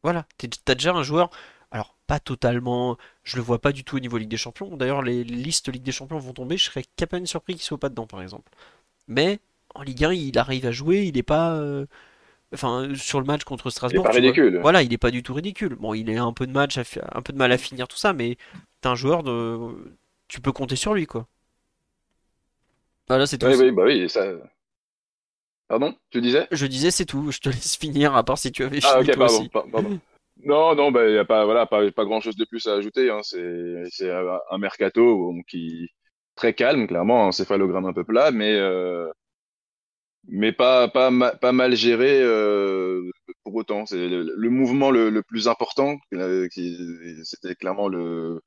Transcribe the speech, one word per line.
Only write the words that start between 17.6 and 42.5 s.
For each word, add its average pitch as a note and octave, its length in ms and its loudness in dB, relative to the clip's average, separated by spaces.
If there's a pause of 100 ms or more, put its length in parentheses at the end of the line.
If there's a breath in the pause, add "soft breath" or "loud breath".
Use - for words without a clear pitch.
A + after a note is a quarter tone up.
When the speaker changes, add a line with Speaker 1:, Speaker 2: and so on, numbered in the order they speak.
Speaker 1:
tout - 80 -14
ça, G3+ 160 0
mais A#2+ 240 -4 (420 loud breath)
t'es - 80 -2
un B2 80 2
joueur D3 280 0
de, A#2 520 -6 (540)
tu - 100 -16
peux C3+ 140 -2
compter C3 240 -6
sur G#3+ 160 -2
lui, F3+ 140 -2
quoi. A#2 200 -10 (1800)
Voilà, C3 160 4
c'est C#3 120 -4
tout. A#2+ 100 2
Speaker 2:
Oui, C3 120 8
oui, C3 120 8
bah F#2+ 120 2
oui, G#2 260 2
ça. G2 220 -2 (1400)
Pardon, C3 280 0 (160)
tu A#2+ 100 0
disais ? B2 300 2
Speaker 1:
Je C#3 160 -2
disais, C3+ 240 0
c'est F3 140 -2
tout. C#3+ 260 -4
Je - 80 -8
te C#3 100 -4
laisse B2 260 -4
finir, C#3+ 400 2
à A#2 80 6
part C3 140 0
si B2+ 140 -6
tu C3 120 -4
avais C#3 200 -4
Speaker 2:
Ah, C#3 160 6
Speaker 1:
fini, B2+ 100 4
Speaker 2:
ok, B2+ 60 6
Speaker 1:
toi C3 100 4
Speaker 2:
pardon, A2+ 140 6
Speaker 1:
aussi. G#2+ 100 -4
Speaker 2:
par-, - 220 -4
pardon. A2 280 -2 (440)
Non, D3+ 320 4
non, C#3+ 160 4
bah, A#2 180 6
y G#2+ 80 4
a G2+ 80 4
pas, A2 200 4
voilà, A2+ 200 4
pas, G#2 260 2
pas G#2+ 140 -2
grand-chose A2 300 -4
de A2 100 -2
plus A2+ 220 -8
à G#2 80 0
ajouter, G#2+ 340 0
hein. G#2+ 140 -2
C'est, F2 680 -8
c'est F#2 220 -6
un, F2+ 280 -4 (120)
un F#2+ 80 -6
mercato, G#2+ 580 2
bon, F2 240 -4
qui E2 480 -10 (460)
très A2+ 180 0
calme, B2+ 320 2
clairement, G2 420 2
un F#2 40 2
céphalogramme F#2+ 540 0
un F2+ 80 -4
peu F2 100 -4
plat, B2 260 2
mais, G#2+ 240 0
euh, F2+ 560 -2 (1160)
mais G#2 240 0
pas, B2 360 4
pas B2+ 220 4
ma-, B2 220 4
pas B2+ 200 0
mal B2+ 240 4
géré, A#2+ 460 4
euh, G2 880 2 (340)